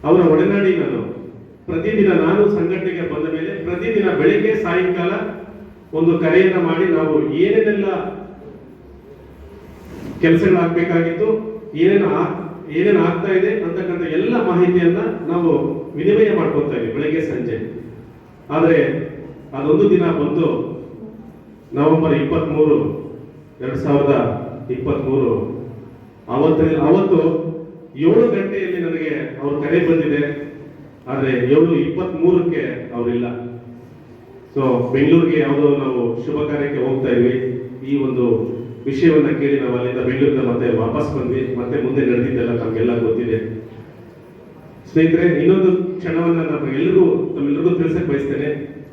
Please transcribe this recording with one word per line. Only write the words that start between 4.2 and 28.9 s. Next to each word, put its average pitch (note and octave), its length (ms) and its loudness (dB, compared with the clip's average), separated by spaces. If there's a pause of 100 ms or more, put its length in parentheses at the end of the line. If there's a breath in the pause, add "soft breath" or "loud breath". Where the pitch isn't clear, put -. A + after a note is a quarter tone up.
ಸಾಯಂಕಾಲ F3+ 560 0 (880)
ಒಂದು E3 220 2
ಕರೆಯನ್ನ F3+ 420 4
ಮಾಡಿ E3+ 300 0
ನಾವು D3+ 420 0
ಏನೇನೆಲ್ಲ G3 800 0 (2000)
ಕೆಲಸಗಳಾಗ್ಬೇಕಾಗಿತ್ತು, E3+ 1300 2 (200)
ಏನೇನು G3 320 4
ಆ-, - 380 -2 (260)
ಏನೇನು F3+ 280 4
ಆಗ್ತಾ E3+ 340 0
ಇದೆ F#3+ 300 2
ಅಂತಕ್ಕಂಥ F3 380 -4
ಎಲ್ಲ G3 460 0
ಮಾಹಿತಿಯನ್ನ F3 500 4 (340)
ನಾವು E3+ 440 0 (200)
ವಿನಿಮಯ G3+ 420 4
ಮಾಡ್ಕೊತಾ C#3+ 400 -2
ಇದ್ವಿ A2+ 160 -4
ಬೆಳಗ್ಗೆ D#3 280 -2
ಸಂಜೆ. A2+ 640 -6 (680)
ಆದ್ರೆ E3 260 4 (760)
ಅದೊಂದು E3 360 2
ದಿನ F3 140 4
ಬಂದು D#3 720 -2 (1000)
ನವೆಂಬರ್ D#3 400 4
ಇಪ್ಪತ್ಮೂರು, - 920 0 (560)
ಎರಡ್ C3+ 140 -6
ಸಾವಿರದ C#3 680 0 (260)
ಇಪ್ಪತ್ಮೂರು, B2+ 640 -2 (960)
ಅವತ್ತು, D#3 520 2
ಅವತ್ತು F#3 360 4 (800)
ಏಳು G3 300 4
ಗಂಟೆಯಲ್ಲಿ F#3+ 500 -2
ನನಗೆ D#3 640 -4